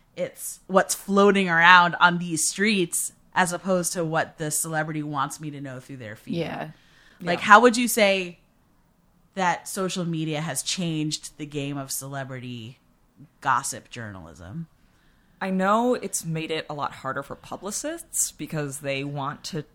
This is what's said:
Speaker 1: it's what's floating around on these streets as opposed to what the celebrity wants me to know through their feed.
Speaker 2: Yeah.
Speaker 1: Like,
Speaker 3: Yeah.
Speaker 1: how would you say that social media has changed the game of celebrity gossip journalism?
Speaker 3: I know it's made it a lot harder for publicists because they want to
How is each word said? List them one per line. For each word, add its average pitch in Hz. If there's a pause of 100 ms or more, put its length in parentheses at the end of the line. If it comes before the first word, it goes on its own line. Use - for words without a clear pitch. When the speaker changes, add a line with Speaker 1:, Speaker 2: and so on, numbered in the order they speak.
(160)
Speaker 1:
it's -
what's 190
floating 196
around 175
on 175
these 170
streets 196 (240)
as 175
opposed 180
to 180
what 156
the 156
celebrity 156
wants 143
me 151
to 143
know 131
through 135
their 113
feed. -
Speaker 2:
Yeah. 156 (520)
Speaker 1:
Like, 175
Speaker 3:
Yeah. -
Speaker 1:
how 208
would 240
you 247
say 196 (960)
that 180
social 185
media 156
has 151
changed 156
the 156
game 143
of 135
celebrity 127 (640)
gossip 131
journalism? 98 (760)
Speaker 3:
I 190
know 208
it's -
made 160
it 160
a 151
lot 143
harder 131
for -
publicists -
because 147
they 139
want 143
to 151